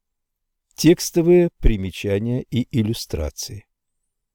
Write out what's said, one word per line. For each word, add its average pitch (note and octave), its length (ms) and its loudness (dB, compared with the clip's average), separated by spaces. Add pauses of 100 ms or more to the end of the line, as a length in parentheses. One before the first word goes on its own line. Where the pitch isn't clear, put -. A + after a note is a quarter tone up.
(760)
Текстовые F3 760 2 (100)
примечания G#2 920 -2
и - 180 -2
иллюстрации. G#2+ 920 -6 (720)